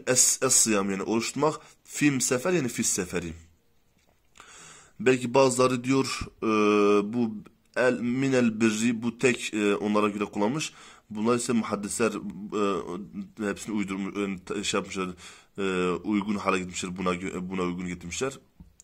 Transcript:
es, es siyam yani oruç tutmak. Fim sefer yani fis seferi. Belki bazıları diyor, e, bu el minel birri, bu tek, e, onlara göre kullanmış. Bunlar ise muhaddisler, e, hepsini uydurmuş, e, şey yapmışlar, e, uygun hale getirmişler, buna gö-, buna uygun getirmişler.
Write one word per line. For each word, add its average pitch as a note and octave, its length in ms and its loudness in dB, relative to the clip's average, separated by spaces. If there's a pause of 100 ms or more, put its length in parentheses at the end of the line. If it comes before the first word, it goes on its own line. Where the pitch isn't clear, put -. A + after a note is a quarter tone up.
es, - 360 2
es C3 120 2
siyam G2+ 360 4
yani G2 120 -2
oruç A2+ 240 0
tutmak. D3+ 340 0 (240)
Fim C#3+ 360 0
sefer B2+ 320 0
yani D3+ 160 0
fis A#2 200 -2
seferi. F2+ 440 -4 (1700)
Belki B2 340 2
bazıları B2+ 500 4
diyor, C3 360 0 (220)
e, - 40 -2 (640)
bu A#2 220 0 (420)
el B2 240 2
minel B2 600 2
birri, A2+ 420 2
bu A#2 160 -4
tek, - 360 0
e, G#2 200 2
onlara G#2 340 2
göre G#2 160 -2
kullanmış. G#2+ 480 -2 (380)
Bunlar G#2+ 260 0
ise A#2+ 160 -2
muhaddisler, G#2 600 0
e, G2 1400 -6
hepsini G2+ 260 -6
uydurmuş, G2 640 -4 (160)
e, G2+ 80 -4
şey G#2 160 0
yapmışlar, F#2+ 280 -6 (500)
e, F#2 340 0
uygun G#2 420 0
hale F#2+ 240 0
getirmişler, F2+ 380 -6
buna F#2 180 0
gö-, F2+ 360 -6
buna F#2+ 120 -2
uygun F2+ 240 -4
getirmişler. F2 520 -6 (460)